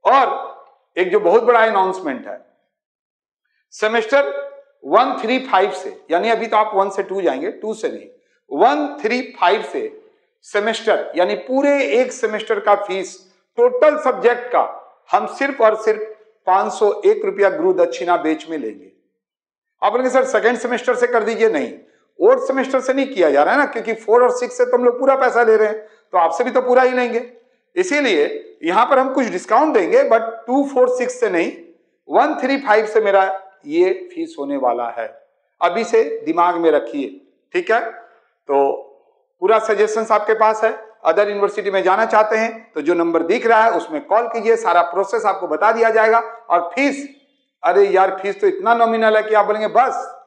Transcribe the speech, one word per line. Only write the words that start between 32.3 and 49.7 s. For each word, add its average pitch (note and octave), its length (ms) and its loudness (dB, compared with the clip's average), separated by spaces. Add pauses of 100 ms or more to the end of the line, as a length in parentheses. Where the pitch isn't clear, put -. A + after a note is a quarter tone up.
थ्री, C4 240 -2
फ़ाइव G#3+ 280 2
से A3 140 0
मेरा G3 420 2 (240)
ये F#3 480 0
फीस E3 240 -10
होने C#3+ 180 -6
वाला A#2+ 320 -2
है, A2 340 -10 (400)
अभी F3+ 220 0
से A#3+ 420 0
दिमाग E3+ 300 0
में E3 140 2
रखिए, C#3+ 380 -2 (440)
ठीक F3+ 180 -4
है? A#3 200 -2 (580)
तो C#3 380 0 (540)
पूरा G#3 180 2
सजेशंस G#3+ 540 -2
आपके G#3+ 220 0
पास A3 300 0
है। - 260 -4 (160)
other G3+ 220 2
यूनिवर्सिटी G3+ 420 -4
में F#3+ 120 -2
जाना G3 240 2
चाहते G#3+ 300 2
हैं A3+ 360 -6
तो D#3 80 -8
जो D#3 140 0
नंबर E3+ 280 0
दिख A3+ 240 -2
रहा A3 160 4
है A3+ 80 4
उसमें D#3 340 -6
कॉल A3+ 240 0
कीजिए, A3+ 280 0
सारा F3 260 2
प्रोसेस F#3 420 -2
आपको F#3 240 -4
बता D#3 240 2
दिया A3+ 180 2
जाएगा। A3+ 300 2
और - 540 -4
फीस, C#4 420 -4 (480)
अरे F#3 200 4
यार, F#3+ 380 2
फीस G3 180 -6
तो G#3+ 60 0
इतना F#3+ 280 0
नॉमिनल A3+ 420 2
है G#3+ 60 2
कि G#3+ 120 -2
आप G#3 120 4
बोलेंगे, G#3+ 200 -2
"बस।" A#3 280 2 (320)